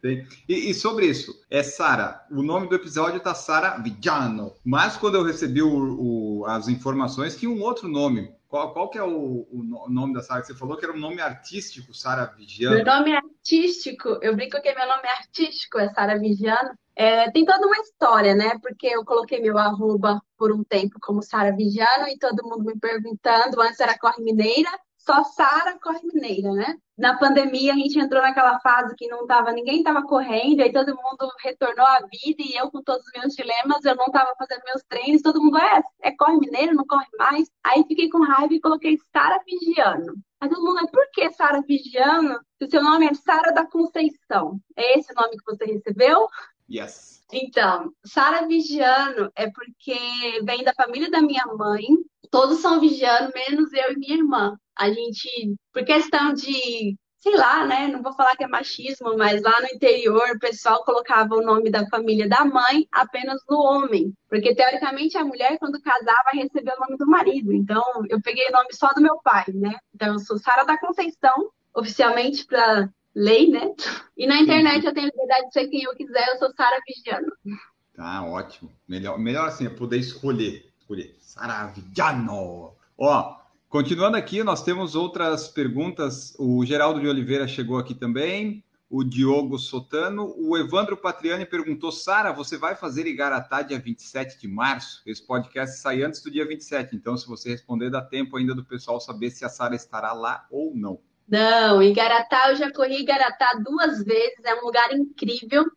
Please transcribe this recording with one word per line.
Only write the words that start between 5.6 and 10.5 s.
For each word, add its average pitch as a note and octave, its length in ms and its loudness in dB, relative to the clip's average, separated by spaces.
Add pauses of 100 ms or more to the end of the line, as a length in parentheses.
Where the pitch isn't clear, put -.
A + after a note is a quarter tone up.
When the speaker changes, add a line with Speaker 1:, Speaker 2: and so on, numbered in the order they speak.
Speaker 1:
o, A#2+ 800 -2
o, G#2 60 -8
as A2 220 -6
informações, C3 680 -4
tinha A#3 140 -6
um A3 100 -4
outro G#3+ 280 -6
nome. C#3 440 -2 (140)
Qual, D3+ 260 -6
qual F3+ 160 -6
que - 80 -14
é G#3+ 60 -6
o, C#3+ 480 -6
o A#2+ 120 -10
no-, A#2 280 -10
nome B2+ 240 -2
da A#2+ 80 -8
Sara B2+ 180 -8
que A#2+ 60 -14
você C3 80 -18